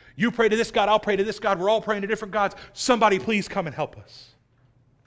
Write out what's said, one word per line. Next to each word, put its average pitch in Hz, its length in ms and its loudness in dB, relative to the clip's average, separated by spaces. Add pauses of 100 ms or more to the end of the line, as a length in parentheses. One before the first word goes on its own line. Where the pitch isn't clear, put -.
(160)
You 208 140 0
pray 226 200 2
to 214 60 4
this 226 140 -2
God, 208 200 2
I'll 214 100 4
pray 208 160 0
to 196 80 0
this 208 140 -4
God, 196 200 0
we're 190 120 2
all 220 100 2
praying 208 220 -4
to 196 60 -6
different 208 240 -6
gods. 202 220 -2 (200)
Somebody 214 440 2
please 208 300 -2
come 185 180 -4
and 143 80 -10
help 147 220 -6
us. - 380 -20 (720)